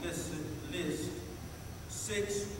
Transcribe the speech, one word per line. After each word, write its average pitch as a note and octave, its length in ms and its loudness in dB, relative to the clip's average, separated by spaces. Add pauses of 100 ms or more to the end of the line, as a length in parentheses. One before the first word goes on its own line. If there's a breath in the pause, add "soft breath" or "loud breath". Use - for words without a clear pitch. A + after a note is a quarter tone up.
lists, E3+ 320 0 (380)
lists D#3 360 2 (800)
six G3+ 580 2 (140)